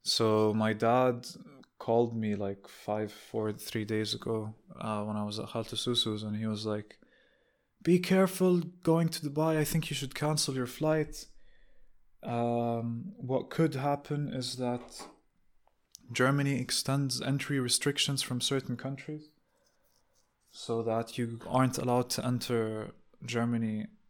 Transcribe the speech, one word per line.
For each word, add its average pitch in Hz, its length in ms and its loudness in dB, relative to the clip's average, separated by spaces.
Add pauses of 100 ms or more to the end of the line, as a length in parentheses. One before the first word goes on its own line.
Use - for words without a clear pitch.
So 107 500 4
my 110 200 2
dad 120 540 4 (500)
called 117 380 2
me, 107 200 0
like, 98 320 -6
five, 107 440 -4
four, 107 400 -4
three 107 320 -6
days 107 300 -2
ago, 110 420 -4 (240)
uh, 107 240 -4
when 107 140 -4
I 104 60 -2
was 104 160 -6
at 110 100 -8
Khalta 113 260 -6
Susu's, 110 480 -2
and 107 140 -4
he 110 100 -4
was 107 180 -4
like, 107 320 -4 (880)
"Be 175 160 6
careful 185 600 4 (200)
going 165 280 4
to 151 200 -4
Dubai. 156 280 2
I 151 80 2
think 156 240 0
you 147 60 -4
should 131 200 -6
cancel 151 400 0
your 127 120 -2
flight. 156 580 0 (1000)
Um, 117 920 0
what 131 320 -2
could 165 260 2
happen 143 540 -2
is 123 260 -4
that 123 500 -4 (1040)
Germany 139 500 2
extends 135 600 -2
entry 139 380 0
restrictions 139 640 0
from - 180 -4
certain 131 380 -2
countries 151 520 -8 (1200)
so 117 320 -4
that 113 340 -2
you 117 280 -4
aren't 127 320 4
allowed 123 340 2
to - 140 -2
enter 113 680 -2 (320)
Germany 117 640 0 (220)